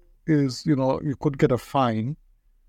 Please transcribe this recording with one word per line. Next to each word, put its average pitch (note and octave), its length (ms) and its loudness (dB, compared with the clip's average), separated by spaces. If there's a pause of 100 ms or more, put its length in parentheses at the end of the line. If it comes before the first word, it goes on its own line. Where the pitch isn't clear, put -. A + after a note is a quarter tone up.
(280)
is, C#3+ 380 0
you D#3 100 2
know, C3 260 0
you D3+ 140 -4
could C#3+ 220 -2
get C#3+ 140 2
a B2 60 2
fine, A#2+ 600 -2 (520)